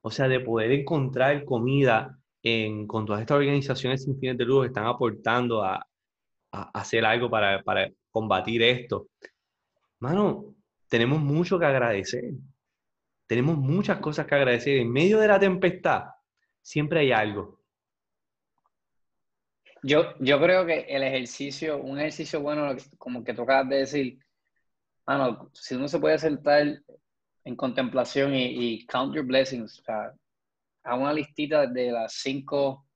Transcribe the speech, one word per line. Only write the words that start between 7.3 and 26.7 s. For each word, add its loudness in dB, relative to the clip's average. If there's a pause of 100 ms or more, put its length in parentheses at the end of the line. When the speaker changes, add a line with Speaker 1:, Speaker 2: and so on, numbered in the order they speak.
Speaker 1:
para, 0
para -2 (220)
combatir 0
esto. 0 (920)
Mano, -2 (320)
tenemos 4
mucho 2
que 2
agradecer. 0 (1040)
Tenemos 2
muchas 0
cosas -6
que 0
agradecer. 2
En 0
medio 4
de 4
la 6
tempestad, 2 (580)
siempre -2
hay 4
algo. -2 (2250)
Speaker 2:
Yo, 2
yo 2
creo 4
que 0
el -4
ejercicio, -6
un -10
ejercicio -6
bueno, -4
lo -4
que, -14 (160)
como -12
que -6
tú -8
acabas 2
de 0
decir, -2 (880)
mano, -2
si -12
uno -4
se -2
puede 2
sentar 2 (800)